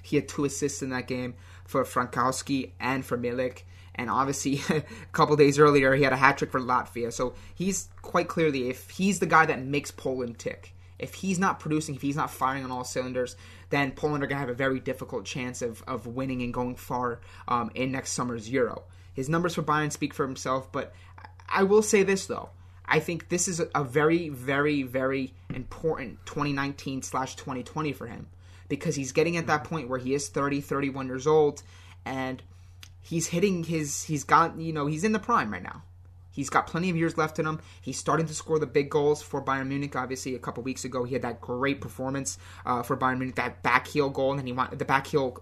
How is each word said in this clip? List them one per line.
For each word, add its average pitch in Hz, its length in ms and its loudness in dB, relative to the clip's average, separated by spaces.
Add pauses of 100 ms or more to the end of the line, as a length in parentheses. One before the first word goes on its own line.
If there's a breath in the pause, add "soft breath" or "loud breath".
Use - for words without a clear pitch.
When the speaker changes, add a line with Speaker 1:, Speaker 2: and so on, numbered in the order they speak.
Speaker 1:
He - 120 -2
had 139 140 2
two 147 160 -2
assists 139 380 -2
in 131 80 -4
that 127 160 -4
game 123 260 -4 (320 loud breath)
for 131 180 0
Frankowski 127 840 0 (100)
and 131 240 -2
for 123 140 -2
Milik. 123 460 -2 (320 loud breath)
And 120 140 -4
obviously, 135 500 0 (100)
<laughs> - 60 -
a 147 80 0 (280 loud breath)
couple 151 240 4
days 143 240 8
earlier, 143 340 10
he 139 100 6
had 135 100 6
a 127 40 2
hat 139 200 8
trick 151 140 -2
for 135 80 0
Latvia. 120 520 -2
So 123 220 -2 (200 loud breath)
he's 185 360 -2 (120)
quite - 260 0
clearly, 139 420 2
if - 200 -8
he's 190 300 2
the 196 60 2
guy 160 200 8
that 135 160 0
makes 143 300 -2
Poland 127 480 -4
tick, - 340 -8 (240 soft breath)
if - 180 -8
he's 190 220 0
not 190 220 2
producing, 151 360 -2
if 127 60 -12
he's 139 140 -2
not 147 160 -2
firing 135 320 0
on 127 80 -8
all 127 120 -4
cylinders, 127 520 -2 (340 loud breath)
then 143 220 2
Poland 147 320 0
are 139 40 0
gonna 139 120 -2
have 135 100 -2
a 123 40 -2
very 131 260 0
difficult 117 460 -6
chance 123 360 -6
of, 117 240 -6
of 120 220 -6
winning 127 340 -4
and 120 120 -4
going 123 220 -4
far, 123 460 -4 (260 loud breath)
um, 117 280 -2
in 131 160 -2
next 131 220 -6
summer's 117 360 -4
Euro. 120 340 0 (300 soft breath)
His 135 160 -4
numbers 170 260 2
for 165 80 -2
Bayern 151 280 2
speak 143 220 -4
for 143 120 -2
himself, 131 460 -4
but - 220 -6 (560 loud breath)
I 185 140 4
will 208 200 8
say 214 200 6
this, 190 240 2
though. - 220 -6 (360 soft breath)
I 151 140 4
think 160 300 -4
this 175 180 0
is 175 140 -2
a, 160 140 0
a 143 80 2
very, 156 440 4
very, 139 560 0
very 131 500 -2 (220 soft breath)
important 127 720 -6
twenty 147 260 -2
nineteen 139 500 -4
slash 131 340 -4
twenty 131 280 -8
twenty 151 300 -4
for 117 140 -10
him, - 200 -12 (400 loud breath)
because 143 280 -2
he's 135 180 -4
getting 170 240 4
at 160 100 -2
that 151 160 2
Speaker 2:
Mm-hmm. - 120 -12
Speaker 1:
point 127 140 -6
where 131 100 -2
he 127 140 -2
is 143 140 -2
thirty, 139 320 -2
thirty-one 139 480 -4
years 127 180 -8
old, 151 380 4 (400 loud breath)
and 131 400 -6 (580 loud breath)
he's 165 260 -2
hitting 175 360 0
his, 156 400 -4
he's 151 220 -4
got, 165 340 4
you 165 140 -4
know, 147 140 -2
he's 156 180 -2
in 220 80 2
the 214 60 0
prime 190 320 0
right 90 120 -8
now. - 200 -12 (480)
He's 139 180 -6
got 135 180 2
plenty 175 220 -2
of 170 80 0
years 165 200 0
left 156 220 -2
in 156 60 -2
him. 156 160 -4 (200 loud breath)
He's 131 160 -8
starting 160 280 2
to 156 80 -8
score 156 260 0
the 151 80 0
big 143 220 2
goals 147 320 2
for - 200 -6
Bayern 135 260 -2
Munich. 143 280 -4
Obviously, 127 400 -4
a 120 40 -10
couple 127 240 -6
weeks 131 200 -6
ago, 123 220 -4
he 123 80 -6
had 120 80 0
that 120 180 -4
great 139 400 -2
performance, 135 580 -6 (280 loud breath)
uh, 123 160 0
for 131 160 -2
Bayern 127 200 0
Munich, 127 180 -6
that 123 280 -4
back 127 240 4
heel 143 220 2
goal, 135 220 0
and 143 80 -2
then 131 60 -6
he 127 60 -6
went, 127 260 -4
the 117 80 -4
back 135 220 2
heel, 135 340 0